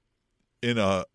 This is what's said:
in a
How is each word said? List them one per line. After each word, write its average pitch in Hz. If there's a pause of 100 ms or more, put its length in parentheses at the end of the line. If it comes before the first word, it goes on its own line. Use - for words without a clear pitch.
(640)
in 120
a 95 (100)